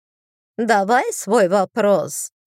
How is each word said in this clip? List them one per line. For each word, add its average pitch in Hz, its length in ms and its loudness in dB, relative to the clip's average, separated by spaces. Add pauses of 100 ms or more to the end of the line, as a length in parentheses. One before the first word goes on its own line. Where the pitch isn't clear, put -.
(580)
Давай 233 540 0
свой 196 380 0
вопрос, 196 840 -2 (160)